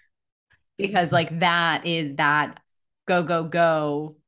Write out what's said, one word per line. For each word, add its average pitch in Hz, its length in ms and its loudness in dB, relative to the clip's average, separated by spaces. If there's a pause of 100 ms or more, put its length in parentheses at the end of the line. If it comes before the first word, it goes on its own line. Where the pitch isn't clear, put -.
(760)
Because, 196 340 -2
like, 165 280 0
that 170 460 0
is 160 320 -4
that 147 420 2 (480)
go, 180 160 2
go, 165 220 -2
go 156 720 0 (100)